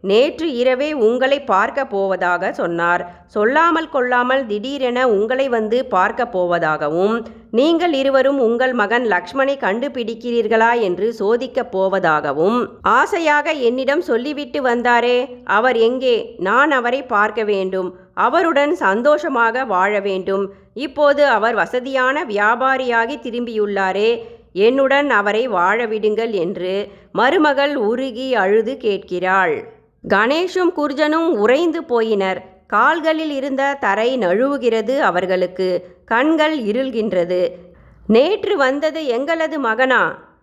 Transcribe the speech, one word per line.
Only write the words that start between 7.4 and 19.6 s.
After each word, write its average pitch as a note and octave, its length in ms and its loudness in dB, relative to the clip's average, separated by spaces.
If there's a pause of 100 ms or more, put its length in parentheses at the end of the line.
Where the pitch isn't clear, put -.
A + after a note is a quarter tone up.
நீங்கள் D#4+ 420 2
இருவரும் C4+ 460 2
உங்கள் B3 340 0
மகன் A#3 300 0
லக்ஷ்மணை C4+ 540 -2
கண்டுபிடிக்கிறீர்களா A#3 1200 0
என்று G3 340 -2
சோதிக்கப் A3+ 640 -2
போவதாகவும் F#3 920 0 (140)
ஆசையாக D4 680 2
என்னிடம் C4 500 0
சொல்லிவிட்டு C#4 600 -4
வந்தாரே, A#3+ 800 0
அவர் A3+ 340 2
எங்கே? A#3+ 600 0
நான் A#3 340 2
அவரை B3+ 320 0
பார்க்க G#3+ 400 0
வேண்டும். F#3+ 520 -2 (180)
அவருடன் D4 640 2
சந்தோஷமாக B3+ 880 0